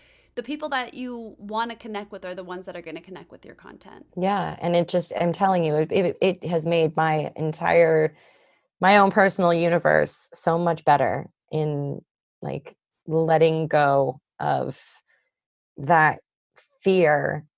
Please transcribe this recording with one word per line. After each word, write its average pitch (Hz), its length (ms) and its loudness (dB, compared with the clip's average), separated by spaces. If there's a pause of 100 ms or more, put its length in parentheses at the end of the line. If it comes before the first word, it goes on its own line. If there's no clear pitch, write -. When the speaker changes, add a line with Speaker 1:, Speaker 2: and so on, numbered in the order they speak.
(340)
Speaker 1:
the 240 80 -8
people 302 260 -10
that 262 240 -6
you 240 460 -12
wanna 220 360 -8
connect 208 380 -12
with 196 140 -16
are 180 80 -10
the 185 100 -12
ones 180 220 -12
that 175 100 -14
are 175 60 -12
gonna 165 180 -12
connect 175 320 -18
with - 140 -20
your - 80 -20
content. - 500 -20 (100)
Speaker 2:
Yeah. 180 460 -2
And 175 160 0
it 170 120 2
just, - 300 -2
I'm 175 140 0
telling 185 320 2
you, 151 120 0
it, 156 140 0
it, 180 300 0
it 185 240 0
has 165 220 -2
made 165 280 2
my 156 400 0
entire, 160 800 2 (640)
my 196 180 6
own 196 120 6
personal 185 420 2
universe 165 840 0
so 165 220 -2
much 170 280 -2
better 135 440 0 (220)
in, 147 500 -4 (420)
like, 139 340 -12 (320)
letting 160 580 2
go 139 540 2 (180)
of 135 420 -4 (1000)
that 151 420 2 (600)
fear. 151 600 0 (140)